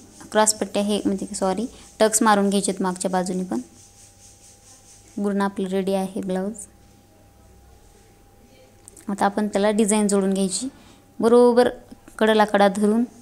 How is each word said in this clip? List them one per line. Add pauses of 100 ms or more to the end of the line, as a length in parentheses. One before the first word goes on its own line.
(320)
क्रॉसपट्ट्या
हे,
म्हणजे
sorry, (340)
tucks
मारून
घ्यायचेत
मागच्या
बाजूनी
पण. (1600)
पूर्ण
आपलं
ready
आहे
blouse. (2500)
आता
आपण
त्याला
design
जोडून
घ्यायची, (500)
बरोबर (500)
कडेला
कडा
धरून (180)